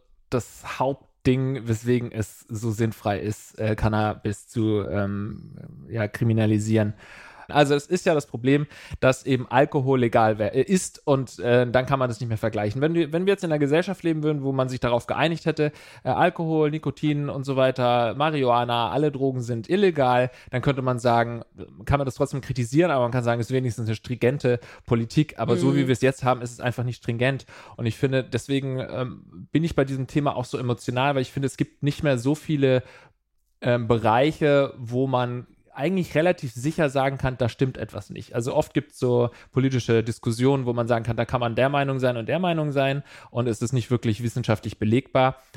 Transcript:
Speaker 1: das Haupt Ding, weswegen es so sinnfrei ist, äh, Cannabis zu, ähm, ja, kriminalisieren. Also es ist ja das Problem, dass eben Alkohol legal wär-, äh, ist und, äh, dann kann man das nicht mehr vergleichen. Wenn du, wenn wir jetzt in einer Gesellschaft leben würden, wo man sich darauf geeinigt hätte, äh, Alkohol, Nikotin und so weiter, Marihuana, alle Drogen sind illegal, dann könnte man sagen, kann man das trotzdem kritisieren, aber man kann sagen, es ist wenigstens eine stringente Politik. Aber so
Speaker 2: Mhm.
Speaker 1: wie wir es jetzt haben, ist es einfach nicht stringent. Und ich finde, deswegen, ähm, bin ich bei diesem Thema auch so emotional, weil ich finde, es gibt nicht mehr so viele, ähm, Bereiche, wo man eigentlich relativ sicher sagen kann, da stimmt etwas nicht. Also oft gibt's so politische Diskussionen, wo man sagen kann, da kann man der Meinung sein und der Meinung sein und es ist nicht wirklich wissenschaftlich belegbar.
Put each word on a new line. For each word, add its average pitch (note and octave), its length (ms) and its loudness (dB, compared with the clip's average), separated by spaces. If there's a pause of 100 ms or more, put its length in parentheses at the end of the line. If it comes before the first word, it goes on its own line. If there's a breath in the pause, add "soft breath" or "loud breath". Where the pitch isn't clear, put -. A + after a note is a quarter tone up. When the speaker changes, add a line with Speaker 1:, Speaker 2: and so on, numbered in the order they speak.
(300)
Speaker 1:
das - 500 -6
Haupt C#3 260 -2 (240)
Ding, C3 380 0
weswegen A#2+ 440 0
es - 380 -8
so A2+ 220 -4
sinnfrei G#2+ 480 -2
ist, - 400 -8
äh, A2 160 -2
Cannabis G#2+ 720 -2
zu, A2 420 0
ähm, G2+ 640 -6 (360)
ja, A2 200 -2
kriminalisieren. A2 840 2 (580 loud breath)
Also C#3+ 220 4
es C#3+ 140 -2
ist F3+ 180 -2
ja F3+ 80 4
das D3 140 0
Problem, C3+ 400 0 (320 loud breath)
dass - 260 2
eben B2+ 240 0
Alkohol C3+ 500 2
legal A2 380 4
wär-, G#2 160 0
äh, C3 80 4
ist - 460 -2
und, C3+ 320 0
äh, A#2+ 280 4
dann B2+ 200 0
kann C#3 100 2
man C3 100 0
das A#2 120 -6
nicht A#2+ 100 -6
mehr A2 80 -2
vergleichen. G#2+ 420 -2
Wenn D#3 140 0
du, E3 180 0
wenn E3+ 140 -2
wir G3 80 4
jetzt F#3+ 100 -4
in F3 80 -2
einer D3+ 60 2
Gesellschaft D#3+ 460 0
leben D#3+ 180 -2
würden, D3+ 220 -2
wo C3+ 80 -2
man C3 180 0
sich B2+ 100 -6
darauf A#2+ 280 0
geeinigt D#3 400 -2
hätte, D3+ 240 0 (320 loud breath)
äh, - 60 -2
Alkohol, D#3+ 600 0
Nikotin D3 580 -2
und C3 180 -6
so C#3 100 -4
weiter, B2 580 2
Marihuana, A#2+ 800 0
alle C#3+ 200 0
Drogen C3 300 -2
sind A#2 260 -6
illegal, C#3+ 600 2 (220 loud breath)
dann B2 100 -2
könnte C3+ 220 0
man B2+ 160 0
sagen, A#2 420 2 (440)
kann C#3+ 120 2
man C#3+ 80 -2
das C3 80 -2
trotzdem C#3 280 -2
kritisieren, C3+ 500 0
aber C3 140 2
man A#2 60 -2
kann B2 120 0
sagen, A#2 180 2
es A2+ 80 -4
ist B2+ 60 0
wenigstens B2 320 -2
eine A2 80 -2
stringente B2 640 0 (260 loud breath)
Politik. A#2+ 540 0
Aber A2+ 180 0
so C3+ 120 2
Speaker 2:
Mhm. C#3 80 2
Speaker 1:
wie C#3 100 2
wir C3 60 2
es A#2 80 -2
jetzt C3 220 2
haben, B2 200 0
ist B2 80 -8
es A#2 80 -18
einfach B2 240 -4
nicht A#2+ 140 -6
stringent. B2 500 -2 (300 loud breath)
Und A#2 100 -4
ich A2 100 -2
finde, C3 260 2
deswegen, C3 560 -4
ähm, A2 720 -10
bin D#3 120 2
ich E3 120 -2
bei C#3 100 2
diesem C3+ 200 -4
Thema D3 300 -2
auch A#2+ 100 -4
so - 140 -6
emotional, B2+ 560 -2
weil C3+ 80 0
ich - 80 -10
finde, C#3 160 -4
es - 100 -12
gibt - 240 -6
nicht C#3+ 220 -2
mehr C#3 160 2
so C3+ 160 0
viele, C3+ 480 2 (800 loud breath)
ähm, A#2+ 260 0
Bereiche, C3 880 4
wo B2 300 -2
man B2 400 -2 (240)
eigentlich F3 420 -2
relativ D#3+ 380 0
sicher D3 380 -2
sagen C3+ 280 0
kann, B2+ 200 -4
da B2 100 0
stimmt B2+ 300 -2
etwas - 320 -10
nicht. - 260 -12
Also A#2+ 180 -4
oft D3+ 200 0
gibt's - 260 -4
so B2 300 2 (240 loud breath)
politische B2+ 500 2
Diskussionen, B2 640 0
wo A#2+ 80 0
man A#2 160 -2
sagen A#2 160 0
kann, A#2 100 -2
da A#2+ 80 0
kann B2 160 -4
man A#2+ 160 -2
der B2 140 4
Meinung C#3 300 0
sein B2 180 0
und A2+ 100 -6
der C#3+ 120 -2
Meinung D#3+ 340 -2
sein C3+ 280 0 (300 loud breath)
und A#2+ 160 -2
es A2+ 140 -2
ist A2+ 100 -2
nicht B2+ 180 0
wirklich A#2 320 0
wissenschaftlich A#2 560 -2
belegbar. B2+ 600 2 (200 loud breath)